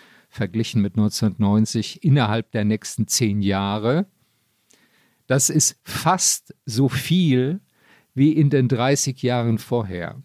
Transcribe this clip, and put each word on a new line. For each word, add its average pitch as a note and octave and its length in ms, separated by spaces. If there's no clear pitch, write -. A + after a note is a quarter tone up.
verglichen A2 500
mit G2 160
neunzehnhundertneunzig G#2+ 1080
innerhalb A2+ 480
der G#2+ 120
nächsten G#2+ 420
zehn G#2 360
Jahre, G#2 640
das C3 240
ist - 320
fast - 720
so B2 240
viel D3 720
wie C#3+ 180
in D3 180
den C3 160
dreißig B2+ 560
Jahren A#2+ 360
vorher. F#2+ 680